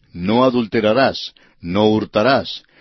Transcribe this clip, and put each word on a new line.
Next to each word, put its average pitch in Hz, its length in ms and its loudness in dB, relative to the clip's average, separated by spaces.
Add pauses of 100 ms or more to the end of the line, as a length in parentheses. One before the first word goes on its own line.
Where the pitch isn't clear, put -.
(120)
no 104 320 0
adulterarás, 117 880 0 (300)
no 95 260 2
hurtarás, 107 760 0 (180)